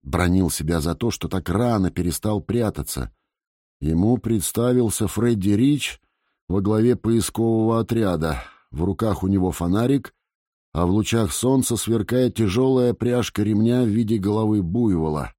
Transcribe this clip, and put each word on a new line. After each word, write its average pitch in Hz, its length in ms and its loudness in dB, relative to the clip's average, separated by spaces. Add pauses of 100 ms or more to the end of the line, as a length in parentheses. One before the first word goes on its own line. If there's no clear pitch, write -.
Бранил 87 480 2
себя 80 300 -2
за 80 140 -2
то, 117 160 -2
что - 180 -8
так 92 200 -4
рано 101 420 0
перестал 90 500 -2
прятаться. 95 720 -4 (680)
Ему 87 380 2
представился 113 880 0
Фредди 104 440 0
Рич 131 500 0 (480)
во 95 120 0
главе 107 360 2
поискового 113 840 0
отряда. 87 600 -2 (280)
В 73 140 -4
руках 98 380 -2
у 95 60 -2
него 92 220 2
фонарик, 110 640 -2 (580)
а 85 140 0
в 90 40 2
лучах 107 420 0
солнца 127 440 0
сверкает 117 600 0
тяжелая 123 580 2
пряжка 120 480 -2
ремня 110 400 2
в 117 60 2
виде 110 300 0
головы 104 440 0
буйвола. 82 760 0